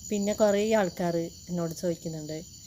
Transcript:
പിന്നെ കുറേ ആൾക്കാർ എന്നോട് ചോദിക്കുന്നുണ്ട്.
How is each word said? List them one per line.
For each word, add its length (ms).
പിന്നെ 320
കുറേ 200
ആൾക്കാർ 340
എന്നോട് 320
ചോദിക്കുന്നുണ്ട്. 560